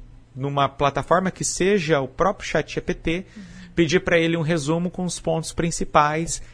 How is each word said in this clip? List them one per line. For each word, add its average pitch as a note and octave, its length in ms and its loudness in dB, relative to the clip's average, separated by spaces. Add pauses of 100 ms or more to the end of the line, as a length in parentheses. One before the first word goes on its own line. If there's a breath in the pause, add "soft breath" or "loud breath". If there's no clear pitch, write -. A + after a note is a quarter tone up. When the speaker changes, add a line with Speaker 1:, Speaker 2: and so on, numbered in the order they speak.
(340)
Speaker 1:
numa C#3 340 0
plataforma D3 640 0
que - 140 -8
seja F3 540 2
o C3+ 80 -2
próprio F3+ 400 -2
chat - 280 -2
G D#3 80 -4
P - 100 -6
T, E3+ 420 -4
Speaker 2:
Uhum. G#3+ 80 -16 (320 loud breath)
Speaker 1:
pedir E3+ 260 4
pra F3+ 180 2
ele E3 180 2
um E3 60 -2
resumo E3 480 0
com F#3 120 -8
os F3+ 160 -4
pontos D#3+ 320 -4
principais D#3+ 920 0 (120)